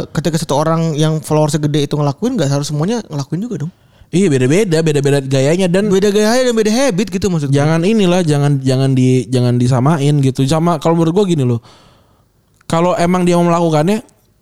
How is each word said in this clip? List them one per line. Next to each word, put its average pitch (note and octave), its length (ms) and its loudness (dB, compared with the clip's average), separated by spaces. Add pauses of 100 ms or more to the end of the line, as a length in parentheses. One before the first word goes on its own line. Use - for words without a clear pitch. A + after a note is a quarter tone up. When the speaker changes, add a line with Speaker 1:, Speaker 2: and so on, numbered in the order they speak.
Speaker 1:
ketika E3 320 -4
satu - 160 -4
orang D#3+ 400 -2
yang D#3 240 0
followers D3+ 340 0
gede D3+ 300 -2
itu D3 120 -4
ngelakuin, D3 420 -2
gak D#3+ 160 -2
harus C#3+ 140 -2
semuanya E3+ 380 -4
ngelakuin D3+ 380 -8
juga A#3 160 -8
dong. D3+ 140 -8 (360)
Speaker 2:
Iya, G3 200 2
beda-beda, E3 520 2
beda-beda C#3+ 400 0
gayanya C#3 460 0
dan F#3 200 0
Speaker 1:
Beda G3 240 2
gaya G#3+ 320 2
dan B3+ 100 0
beda A3 160 0
habit A3 400 0
gitu F#3 180 -4
maksud E3 200 -2
gua. C#3 100 0
Speaker 2:
jangan D#3 240 2
inilah, F#3 420 2
jangan, C#3+ 360 0
jangan C3 340 0
di, B2+ 320 2
jangan B2 320 0
disamain C3+ 640 2
gitu. C3+ 240 0
Sama D#3+ 340 0
kalau E3 160 0
menurut E3 180 0
gua G#3 120 2
gini E3+ 180 0
loh. A#2+ 200 0 (1040)
Kalau E3+ 300 0
emang F3+ 280 0
dia F3 120 2
mau E3+ 100 2
melakukannya, E3+ 580 0 (400)